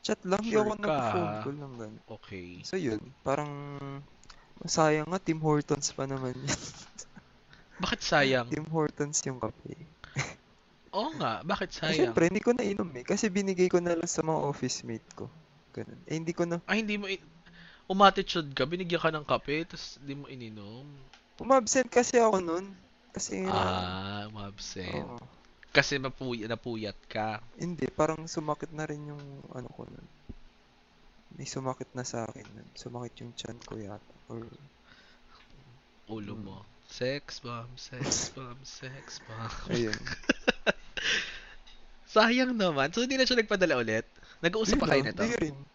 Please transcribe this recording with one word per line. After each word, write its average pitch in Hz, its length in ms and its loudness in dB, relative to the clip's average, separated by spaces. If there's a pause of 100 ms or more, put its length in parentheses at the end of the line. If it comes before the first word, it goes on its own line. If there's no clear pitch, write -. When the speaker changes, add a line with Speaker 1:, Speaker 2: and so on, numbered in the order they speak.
Speaker 1:
Chat - 200 -2
lang, 190 180 2
di 226 100 -2
Speaker 2:
Sure 214 140 6
Speaker 1:
ako 214 80 2
Speaker 2:
ka, 208 80 -4
Speaker 1:
nag-phone 123 480 2
Speaker 2:
ha? 107 140 -2
Speaker 1:
call 139 160 -4
ng 139 180 -10
ganun. 110 220 -10 (100)
Speaker 2:
Okay. 95 400 -12 (140)
Speaker 1:
So, - 140 -8
yun. 110 260 0 (180)
Parang, 147 300 0 (1120)
sayang 156 440 4
nga, 180 120 -2
Tim 160 200 0
Hortons 151 540 2
pa 139 140 -4
naman 131 260 -4
yun. 131 140 -8 (720)
<laughs> - 640 -16
Speaker 2:
Bakit 226 180 -2
sayang? 131 480 6
Speaker 1:
Tim 156 180 -4
Hortons 151 600 0
yung 131 100 -4
kape. - 400 -8 (400)
<laughs> - 800 -8
Speaker 2:
Oo 269 240 0
nga, 117 240 0
bakit 180 260 0
Speaker 1:
Eh, - 60 -12
Speaker 2:
sayang? 160 200 2 (120)
Speaker 1:
syempre, 165 160 4
hindi 185 160 4
ko 240 160 4
nainom 202 380 0
eh. 123 100 -8
Kasi 208 240 2
binigay 185 400 4
ko 180 160 6
na 175 80 2
lang 170 160 0
sa - 140 -2
mga 156 180 2
office 139 400 -2
mate 117 320 -8
ko. 117 160 -10 (420)
Ganun. 113 380 -10
Eh, 151 80 -2
hindi 165 160 -2
ko 175 160 0
na 170 160 0
Speaker 2:
Ay, 208 160 2
hindi 208 160 -2
mo... 202 80 -4
In-, 190 160 -6 (640)
umatitude 190 720 6
ka, 131 80 4
binigyan 170 320 -2
ka 160 160 2
ng 151 160 -6
kape, 147 400 0
tas - 320 -12
di 139 140 -8
mo 143 100 -10
ininom? 120 640 -12 (480)
Speaker 1:
Umabsent 254 560 4
kasi 247 240 4
ako 220 240 6
nun. 180 320 -2 (400)
Kasi - 320 -4
nga 185 80 0
Speaker 2:
Ah, 92 720 -2
umabsent. 101 800 -8
Speaker 1:
Oo. 120 160 -12 (480)
Speaker 2:
Kasi 143 320 2
napuy-, 123 480 -4
napuyat 113 560 -4
ka. 110 400 -4 (100)
Speaker 1:
Hindi, 151 380 -4
parang 156 320 0
sumakit 156 480 -4
na 156 160 -8
rin 147 240 -10
yung 147 80 -12 (320)
ano 127 160 -10
ko - 160 -14
nun. - 240 -18 (1300)
May 135 80 -10
sumakit 131 480 -6
na 127 80 -6
sa 120 240 -4
akin 107 240 -12
nun. 110 240 -18
Sumakit 120 480 -12
yung 120 160 -12
tiyan 117 240 -10
ko - 160 -10
yata. 104 400 -12 (160)
Or 113 160 -10 (1600)
Speaker 2:
Ulo 107 240 -8
Speaker 1:
Hmm. 113 80 -10
Speaker 2:
mo. 95 180 -12 (300)
Sex - 560 -4
bomb, 120 320 -8
sex 127 300 -8 (180)
<laughs> - 100 -10
bomb, 127 300 -12
sex - 560 -14
bomb. 110 320 -8 (160)
Speaker 1:
Ayun. 117 320 0
Speaker 2:
<laughs> - 0 - (2000)
Sayang 247 500 6
naman. 165 380 4
So, 233 80 2
hindi 262 160 2
na 247 80 6
siya 240 160 6
nagpadala 185 340 4
ulit? 113 300 2 (320)
Nag-uusap 208 400 4
Speaker 1:
Hindi - 20 4
Speaker 2:
pa - 80 4
kayo 143 140 6
Speaker 1:
na, 110 80 0
Speaker 2:
nito? - 160 -2
Speaker 1:
hindi 240 160 0
rin. 147 140 -2 (180)